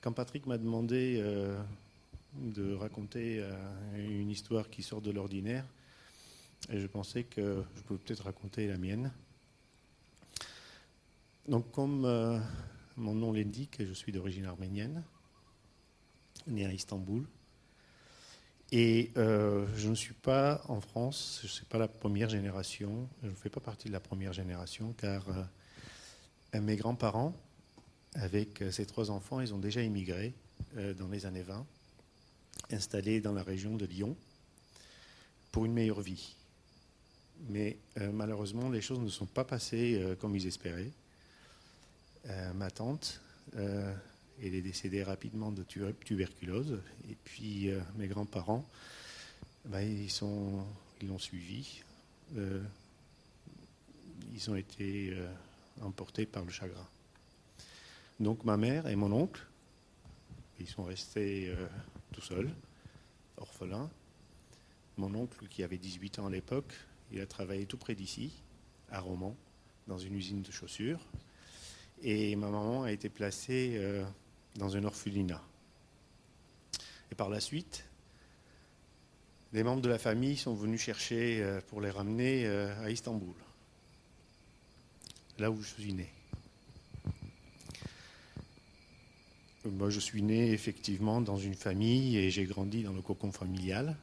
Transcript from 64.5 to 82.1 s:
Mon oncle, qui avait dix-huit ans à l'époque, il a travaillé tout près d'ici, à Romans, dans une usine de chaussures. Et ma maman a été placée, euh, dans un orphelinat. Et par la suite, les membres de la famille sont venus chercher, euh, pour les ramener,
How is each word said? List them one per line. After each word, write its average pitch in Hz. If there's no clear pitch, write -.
Mon 98
oncle, 117
qui 95
avait 90
dix-huit 92
ans 101
à 98
l'époque, 127
il 101
a 98
travaillé 98
tout 120
près 117
d'ici, 92
à 98
Romans, 92
dans 95
une 95
usine 98
de -
chaussures. 123
Et 107
ma 101
maman 110
a 117
été 104
placée, 120
euh, 98
dans 98
un 101
orphelinat. 98
Et 104
par 98
la 104
suite, -
les 110
membres 123
de 123
la 117
famille 123
sont 123
venus 110
chercher, 117
euh, 98
pour 104
les 101
ramener, 113